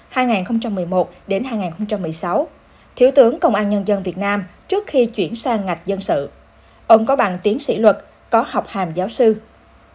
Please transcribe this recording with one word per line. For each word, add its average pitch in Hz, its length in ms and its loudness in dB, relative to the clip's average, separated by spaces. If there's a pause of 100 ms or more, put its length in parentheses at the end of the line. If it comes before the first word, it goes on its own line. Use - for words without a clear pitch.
hai 254 180 -2
nghìn 208 180 0
không 226 160 -2
trăm 220 140 -6
mười 180 120 -4
một 180 260 0 (140)
đến 196 180 -2
hai 254 140 -6
nghìn 180 120 -4
không 185 160 -8
trăm 202 160 -4
mười 165 100 -6
sáu, 180 360 -2 (480)
Thiếu 254 180 6
tướng 269 240 6
Công 262 160 2
an 208 140 0
Nhân 202 200 -2
dân 196 140 0
Việt 180 160 -6
Nam 202 260 -2 (240)
trước 415 180 -2
khi 247 200 2
chuyển 196 300 -4
sang 220 300 -2
ngạch 175 200 -6
dân 190 140 -4
sự. 147 280 -2 (580)
Ông 214 200 6
có 277 100 2
bằng 196 260 -2
tiến 220 180 0
sĩ - 160 -2
luật, 214 280 2 (260)
có 233 180 2
học - 200 -4
hàm 175 260 -6
giáo 180 140 -4
sư. 226 280 4 (580)